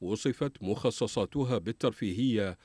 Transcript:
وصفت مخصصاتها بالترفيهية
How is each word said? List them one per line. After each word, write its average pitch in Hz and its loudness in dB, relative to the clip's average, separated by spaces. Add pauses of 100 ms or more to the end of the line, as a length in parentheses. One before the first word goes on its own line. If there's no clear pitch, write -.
وصفت 110 -2
مخصصاتها 120 0
بالترفيهية 107 0